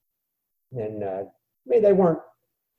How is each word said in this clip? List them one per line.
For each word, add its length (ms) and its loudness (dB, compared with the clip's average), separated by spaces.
And, 320 -10
uh, 220 -8
I 400 -20
mean, 160 2
they 100 4
weren't 280 2